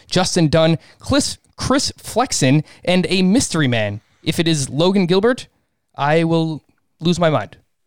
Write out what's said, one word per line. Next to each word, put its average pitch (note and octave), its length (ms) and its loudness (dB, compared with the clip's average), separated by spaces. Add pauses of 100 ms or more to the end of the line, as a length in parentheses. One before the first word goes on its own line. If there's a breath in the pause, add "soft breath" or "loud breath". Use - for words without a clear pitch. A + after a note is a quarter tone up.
Justin - 400 0
Dunn, D#3+ 300 2 (220 soft breath)
Chris, - 380 -2 (200)
Chris - 400 -2
Flexen, D#3 680 0 (220 loud breath)
and F3+ 240 0
a F#3 140 2
mystery F3+ 440 0
man. G#2+ 320 -2 (240)
If D#3 160 -2
it E3 80 0
is D3 220 0
Logan F3+ 360 0
Gilbert, G3 420 0 (480)
I D3+ 280 0
will D#3+ 400 -2 (380)
lose E3 180 0
my E3+ 100 2
mind. A2+ 280 -4 (300)